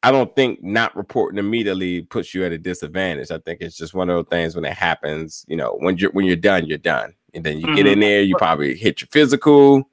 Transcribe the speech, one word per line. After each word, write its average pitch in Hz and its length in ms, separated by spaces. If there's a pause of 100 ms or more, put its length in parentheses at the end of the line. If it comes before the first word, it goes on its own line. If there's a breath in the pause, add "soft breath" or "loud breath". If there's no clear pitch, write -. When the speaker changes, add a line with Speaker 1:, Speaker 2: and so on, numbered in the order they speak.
Speaker 1:
I 123 80
don't 131 240
think 131 280
not 107 320
reporting 101 440
immediately 98 640
puts - 320
you 92 100
at 87 60
a 82 80
disadvantage. 85 720
I - 80
think 82 220
it's 85 160
just 82 180
one 92 140
of 87 60
those 82 140
things 85 260
when 82 100
it - 80
happens, 80 760
you 80 100
know, 55 220
when 90 180
you're, 95 140
when 98 140
you're 90 100
done, 87 320
you're 78 100
done. 69 380 (180)
And 82 100
then 78 160
you 82 60 (100)
get 101 100
Speaker 2:
Mm-hmm. - 20
Speaker 1:
in 101 140
there, 104 200
you 95 160
probably 73 380
hit 107 260
your - 100
physical 139 800